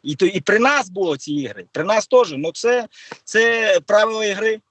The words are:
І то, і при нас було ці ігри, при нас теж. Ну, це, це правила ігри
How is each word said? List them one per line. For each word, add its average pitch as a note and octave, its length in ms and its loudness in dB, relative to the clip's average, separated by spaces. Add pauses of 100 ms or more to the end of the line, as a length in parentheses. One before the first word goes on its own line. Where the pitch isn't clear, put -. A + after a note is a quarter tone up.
І D3 120 -6
то, F3+ 120 2
і F#3 140 -2
при G3+ 180 0
нас B3+ 320 2
було F3+ 260 -2
ці D3 160 -10
ігри, A2 400 -6
при D3+ 120 -6
нас G#3 220 0
теж. A#3 300 4
Ну, D3 180 -4
це, A#3+ 320 -2 (380)
це A3+ 640 2
правила G#3+ 380 2
ігри G#3+ 360 -2 (100)